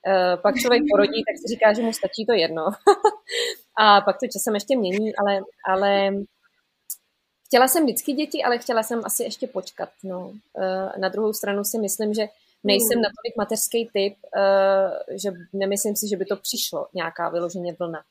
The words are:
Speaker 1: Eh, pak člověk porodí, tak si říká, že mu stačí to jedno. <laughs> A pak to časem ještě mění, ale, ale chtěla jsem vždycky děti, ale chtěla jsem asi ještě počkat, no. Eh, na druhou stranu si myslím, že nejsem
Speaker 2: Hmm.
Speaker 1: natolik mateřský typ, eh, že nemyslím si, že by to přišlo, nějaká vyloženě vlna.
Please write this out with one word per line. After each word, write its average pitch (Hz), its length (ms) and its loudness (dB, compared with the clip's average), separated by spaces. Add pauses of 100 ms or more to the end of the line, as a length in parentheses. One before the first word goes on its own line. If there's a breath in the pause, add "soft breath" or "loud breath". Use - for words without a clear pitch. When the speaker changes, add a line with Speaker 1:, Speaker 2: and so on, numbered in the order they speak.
Speaker 1:
Eh, 180 300 2
pak 208 240 2
člověk 247 300 4
porodí, 208 320 4
tak 208 180 -6
si - 120 -8
říká, 214 200 4
že 233 80 -2
mu 226 120 0
stačí 202 320 -6
to 240 80 2
jedno. 160 320 0
<laughs> - 1120 0
A 208 220 8
pak 202 180 0
to 254 80 -4
časem - 280 -4
ještě 262 220 0
mění, 208 380 -2
ale, 202 260 0 (240)
ale 196 460 2 (1300)
chtěla 254 220 6
jsem 320 160 2
vždycky 254 300 -2
děti, 294 300 -4
ale 240 140 0
chtěla 233 260 -2
jsem 233 220 -4
asi 220 180 -4
ještě 226 240 -6
počkat, - 420 -10 (140)
no. 185 300 -10 (280)
Eh, 190 380 -4
na 190 100 0
druhou 214 240 -2
stranu 202 300 -4
si 214 160 -4
myslím, 214 340 -2
že 214 140 -2 (360 soft breath)
nejsem 220 320 2
Speaker 2:
Hmm. 233 60 2
Speaker 1:
natolik - 360 -4
mateřský 226 560 -2
typ, 202 200 0 (240)
eh, 196 840 2
že 202 60 -2 (240)
nemyslím 196 420 -2
si, 214 140 -4
že 202 80 -2
by 185 80 -4
to 202 100 -2
přišlo, - 580 -6
nějaká 165 360 -4
vyloženě 175 500 -6
vlna. 165 320 -6